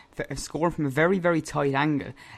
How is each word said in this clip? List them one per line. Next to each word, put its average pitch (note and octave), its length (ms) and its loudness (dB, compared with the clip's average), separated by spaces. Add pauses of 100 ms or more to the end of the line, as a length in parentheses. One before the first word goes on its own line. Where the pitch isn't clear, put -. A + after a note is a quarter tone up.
(180)
f-, C#3 200 -6
scored D#3+ 360 -2
from D3+ 120 -2
a C#3 40 -2
very, E3 280 4
very E3+ 220 2
tight C#3+ 340 -2
angle, D3 380 0 (260)